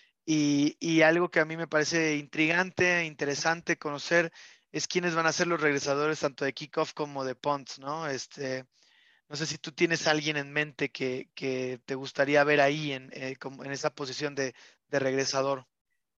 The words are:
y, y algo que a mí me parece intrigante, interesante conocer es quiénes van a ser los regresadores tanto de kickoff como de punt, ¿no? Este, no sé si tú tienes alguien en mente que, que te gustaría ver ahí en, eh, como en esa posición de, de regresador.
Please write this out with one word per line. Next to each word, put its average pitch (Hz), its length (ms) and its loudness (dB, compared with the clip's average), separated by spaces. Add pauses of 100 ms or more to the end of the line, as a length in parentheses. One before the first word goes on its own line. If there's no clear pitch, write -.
(260)
y, 147 540 4
y 160 220 4
algo 165 280 6
que 165 120 2
a 156 40 4
mí 160 120 -8
me 165 100 -6
parece 156 480 2
intrigante, 170 880 0
interesante 156 760 -2
conocer 160 540 0 (400)
es 151 160 -4
quiénes 175 260 0
van 165 120 2
a 160 80 2
ser 175 140 0
los 170 120 0
regresadores 147 640 0
tanto 143 240 -2
de 135 80 -2
kickoff 156 400 -4
como 143 320 -6
de 127 100 -4
punt, 143 340 -4 (100)
¿no? 151 280 -6
Este, 131 580 -6 (640)
no 147 80 -12
sé 156 100 -4
si 156 120 -6
tú - 160 -12
tienes 165 340 2
alguien 151 300 2
en 143 160 -6
mente 151 360 -2
que, 131 460 -4
que 127 480 -4
te 139 120 -6
gustaría 143 500 2
ver 147 160 6
ahí 143 320 2
en, 131 180 -10
eh, 135 260 -8
como 139 280 -12
en 139 80 -6
esa 143 200 -4
posición 143 420 -6
de, 131 200 -4 (320)
de 143 120 0
regresador. 135 640 0 (540)